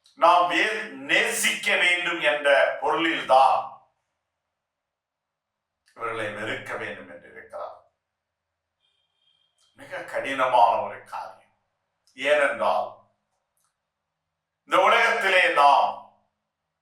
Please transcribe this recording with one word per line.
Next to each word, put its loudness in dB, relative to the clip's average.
நாம் 4
வே-, -2
நேசிக்க -2
வேண்டும் -2
என்ற 2
பொருளில்தான் 2
இவர்களை -8
வெறுக்க -10
வேண்டும் -14
என்று -20
இருக்கிறார். -18
மிக -14
கடினமான 0
ஒரு -12
காரியம். -16
ஏனென்றால் 0
இந்த 2
உலகத்திலே 2
நாம் 4